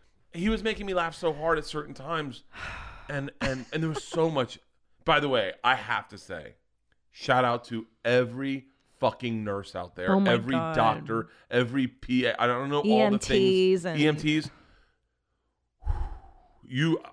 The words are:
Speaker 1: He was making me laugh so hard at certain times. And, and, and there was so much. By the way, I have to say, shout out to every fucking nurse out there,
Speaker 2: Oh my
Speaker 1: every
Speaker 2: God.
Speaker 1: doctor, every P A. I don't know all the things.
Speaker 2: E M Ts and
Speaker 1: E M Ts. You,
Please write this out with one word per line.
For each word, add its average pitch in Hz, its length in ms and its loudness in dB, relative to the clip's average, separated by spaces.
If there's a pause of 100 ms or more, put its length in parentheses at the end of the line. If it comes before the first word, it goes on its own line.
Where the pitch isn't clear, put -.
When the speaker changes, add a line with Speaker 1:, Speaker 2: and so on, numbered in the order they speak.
(340)
Speaker 1:
He 175 160 -2
was 220 140 0
making 220 220 -4
me 196 80 -4
laugh 165 220 -2
so 160 180 0
hard 160 240 0
at 151 80 -4
certain 156 280 -8
times. 147 500 -8 (680)
And, 139 220 -6 (100)
and, 131 300 -4
and 160 120 -2
there 160 60 0
was 151 140 -4
so 165 260 0
much. 135 300 -2 (460)
By 156 140 6
the 143 100 2
way, 107 240 2 (100)
I 127 120 6
have 110 340 -4
to 104 80 -16
say, 80 380 -12 (560)
shout 127 340 2
out 120 200 0
to 113 200 -8 (180)
every 127 600 0 (340)
fucking 113 440 -2
nurse 101 320 -6
out 90 200 -10
there, 190 160 0
Speaker 2:
Oh 196 80 6
my 196 140 4
Speaker 1:
every 120 200 0
Speaker 2:
God. 160 220 -2
Speaker 1:
doctor, 110 520 0 (220)
every 123 380 0
P 123 380 0
A. 117 140 0
I 120 80 2
don't 127 220 -2
know 147 120 2
all 214 300 4
the 208 80 2
things. - 120 -4
Speaker 2:
E 190 360 4
M 190 100 4
Ts 175 80 -8
and 160 160 -2
Speaker 1:
E 147 60 6
M 147 100 4
Ts. 151 320 0 (2250)
You, 160 300 2 (140)